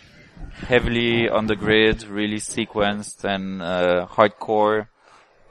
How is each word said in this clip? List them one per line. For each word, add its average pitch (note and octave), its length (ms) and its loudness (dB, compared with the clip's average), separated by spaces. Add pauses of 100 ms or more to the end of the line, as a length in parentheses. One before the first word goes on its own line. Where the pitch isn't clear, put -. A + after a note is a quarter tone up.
(520)
heavily A#2 760 0
on A2 200 0
the G#2+ 80 0
grid, G#2+ 480 2
really G#2 340 -4
sequenced G#2 880 -4
and, F#2+ 380 -4
uh, F2 460 0
hardcore, G#2+ 800 2 (640)